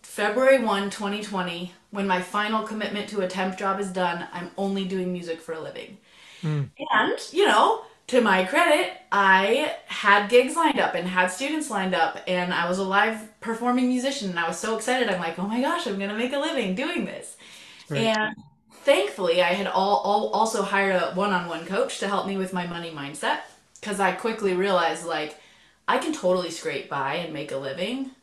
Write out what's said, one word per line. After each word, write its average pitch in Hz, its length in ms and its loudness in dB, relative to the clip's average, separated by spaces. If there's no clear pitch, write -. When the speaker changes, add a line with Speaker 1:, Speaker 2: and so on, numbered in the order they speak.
Speaker 1:
February 254 600 4
one, 202 260 0
twenty 208 320 -4
twenty, 180 500 -6
when 202 160 -2
my 180 140 2
final 208 420 -2
commitment 208 480 -6
to 208 120 -4
a 180 60 0
temp 190 300 -4
job 196 220 -2
is 196 80 -4
done, 180 440 -2
I'm 175 260 -10
only 196 260 -2
doing 180 280 -2
music 165 280 -6
for - 140 -10
a 160 60 -10
living. 143 380 -14
Speaker 2:
Mm. 151 260 -2
Speaker 1:
And, 262 260 2
you 403 140 4
know, 427 360 4
to 247 120 4
my 190 240 4
credit, 339 480 4
I 196 640 4
had 202 420 4
gigs 254 280 6
lined 320 240 4
up 151 140 2
and 175 140 -2
had 185 200 4
students 294 420 -4
lined 190 240 0
up, 165 320 2
and 180 260 0
I 175 160 0
was 185 100 0
a 196 60 0
live 208 340 2
performing 247 480 0
musician, 254 420 -2
and 175 80 -4
I 170 100 0
was 180 100 -6
so 220 180 -2
excited. 247 320 0
I'm 180 120 0
like, 170 180 -4
"Oh 190 80 -2
my 226 160 -2
gosh, 330 240 0
I'm 196 120 -4
gonna 196 160 -4
make 247 200 -2
a 277 40 0
living 269 360 -2
doing 277 320 -2
this." - 300 -12
Speaker 2:
Right. 156 120 -2
Speaker 1:
And 214 160 -2
thankfully, 220 580 2
I 175 120 2
had 196 140 -2
al-, 196 360 2
al-, 214 300 2
also 214 280 2
hired 196 340 2
a 170 180 0
one-on-one 175 520 -2
coach 214 340 -2
to 196 80 -2
help 190 180 0
me 196 100 -4
with 190 160 -4
my 180 140 -4
money 170 240 -8
mindset, 156 480 -4
'cause 196 200 -4
I 185 120 4
quickly 196 420 -2
realized, 175 520 2
like, 151 300 -4
I 240 100 2
can 330 140 -2
totally 180 380 0
scrape 151 400 -6
by 139 260 -4
and 165 160 -6
make 147 200 -8
a 135 40 -6
living 233 540 -6